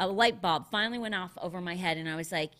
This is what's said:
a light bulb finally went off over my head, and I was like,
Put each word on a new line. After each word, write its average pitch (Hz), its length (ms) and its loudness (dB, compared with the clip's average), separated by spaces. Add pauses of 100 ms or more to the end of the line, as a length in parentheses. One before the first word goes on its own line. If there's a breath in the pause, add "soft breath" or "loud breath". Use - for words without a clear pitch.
a 190 80 2
light 226 320 4
bulb 165 300 0
finally 226 280 0
went 220 160 -4
off 185 280 -6
over 180 180 -6
my 175 160 -4
head, 170 220 0
and 160 100 -4
I 160 80 -2
was 165 160 -6
like, 156 280 -2